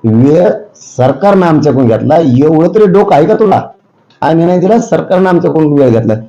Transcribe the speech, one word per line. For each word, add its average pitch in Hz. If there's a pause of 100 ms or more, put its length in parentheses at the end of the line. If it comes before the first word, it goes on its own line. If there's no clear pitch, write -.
वेळ 135 (500)
सरकारनं 180
आमच्याकडून 135
घेतला, 113
एवढं 156
तरी 214
डोकं 196
आहे 147
का 220
तुला? 202 (600)
आम्ही 165
नाही 180
दिला, 196
सरकारनं 185
आमच्याकडून 160
वेळ 135
घेतला 110 (160)